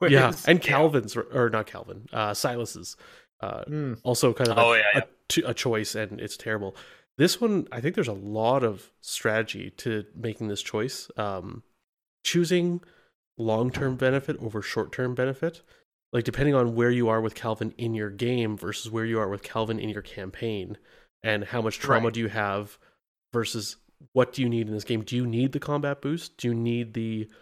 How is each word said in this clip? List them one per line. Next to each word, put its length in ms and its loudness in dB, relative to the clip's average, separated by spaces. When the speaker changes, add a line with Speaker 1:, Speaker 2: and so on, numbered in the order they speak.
Speaker 1:
Yeah, 260 8
Speaker 2:
ways. 180 -2
Speaker 1:
and 180 8
Speaker 3:
Yeah. 80 0
Speaker 1:
Calvin's, 440 4
or 360 0
not 160 -2
Calvin, 460 -14
uh, 200 0
Silas's. 600 -4
Uh, 260 -8
Speaker 2:
Hmm. 280 -4
Speaker 1:
also 300 4
kind 160 2
of 80 2
a, 40 8
Speaker 3:
Oh, 120 8
yeah, 100 8
Speaker 1:
a 40 4
Speaker 3:
yeah. 40 0
Speaker 1:
t-, 180 2
a 80 -2
choice, 420 -2
and 260 -6
it's 160 -10
terrible. 380 -4
This 240 4
one, 320 2
I 80 -6
think 140 -2
there's 120 0
a 60 -4
lot 500 2
of 260 -2
strategy 760 -2
to 280 -4
making 320 -6
this 140 -4
choice. 560 -4
Um, 440 -6
choosing 580 2
long-term 600 0
benefit 420 0
over 220 -6
short-term 520 -4
benefit, 480 -2
like, 100 2
depending 320 2
on 180 4
where 160 4
you 200 4
are 120 4
with 140 -2
Calvin 420 -4
in 160 -4
your 160 -4
game 480 -2
versus 320 -8
where 160 -2
you 140 0
are 100 0
with 140 -6
Calvin 340 -2
in 120 -4
your 120 -6
campaign, 760 -8
and 240 0
how 160 -4
much 180 -2
trauma 280 4
Speaker 2:
Right. 60 0
Speaker 1:
do 80 -4
you 80 0
have 480 -4
versus 420 -4
what 200 4
do 80 -2
you 80 2
need 180 0
in 60 -4
this 120 -4
game? 180 -2
Do 140 -6
you 100 0
need 240 2
the 80 -2
combat 420 -4
boost? 360 -6
Do 100 -2
you 80 2
need 380 -2
the, 360 -4